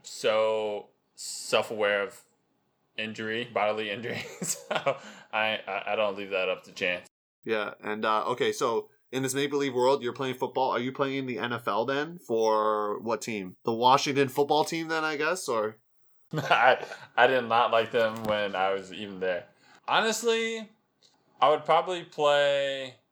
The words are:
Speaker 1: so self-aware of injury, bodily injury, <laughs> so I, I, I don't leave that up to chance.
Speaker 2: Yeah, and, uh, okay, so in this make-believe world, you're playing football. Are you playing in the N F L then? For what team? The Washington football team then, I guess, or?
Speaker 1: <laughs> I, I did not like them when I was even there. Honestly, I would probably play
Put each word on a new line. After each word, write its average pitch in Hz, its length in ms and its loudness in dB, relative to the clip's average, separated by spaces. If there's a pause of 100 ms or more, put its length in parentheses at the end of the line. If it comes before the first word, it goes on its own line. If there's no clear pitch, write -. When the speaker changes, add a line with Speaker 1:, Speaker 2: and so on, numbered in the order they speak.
Speaker 1:
so 110 840 0 (260)
self-aware 104 880 0
of - 180 -8 (800)
injury, 110 540 -6
bodily 107 380 0
injury, 117 420 -6
<laughs> - 100 -16
so - 540 -4 (360)
I, 110 340 0
I, 98 220 -6
I 104 80 -2
don't 104 220 0
leave 101 120 -10
that 92 180 0
up 90 160 -4
to 95 80 -20
chance. 90 340 -4 (380)
Speaker 2:
Yeah, 110 380 -2
and, 107 220 -4
uh, 110 220 2
okay, 120 260 0
so 113 360 -2 (240)
in 131 100 -4
this 127 120 -2
make-believe 139 400 -2
world, 127 280 2
you're 120 100 -4
playing 127 220 -6
football. 127 360 -2
Are 101 100 0
you 127 120 -4
playing 135 240 -4
in 135 100 -6
the 120 120 -6
N 117 140 -4
F 117 160 -6
L 107 180 0
then? 147 320 -4
For 107 840 0
what 110 220 -4
team? 98 320 -6 (100)
The 120 80 0
Washington 131 560 6
football 147 360 2
team 165 240 -4
then, 160 160 0
I 156 120 -2
guess, 160 320 -2
or? 110 280 0 (520)
Speaker 1:
<laughs> - 40 -20
I, 127 520 4 (320)
I 123 120 8
did 127 160 2
not 113 260 4
like 113 220 2
them 113 320 0
when 104 320 0
I 95 160 2
was 95 200 -6
even 98 280 -10
there. 92 240 -2 (420)
Honestly, 220 840 -2 (720)
I 135 100 6
would 147 140 2
probably 175 380 0
play 143 920 0 (160)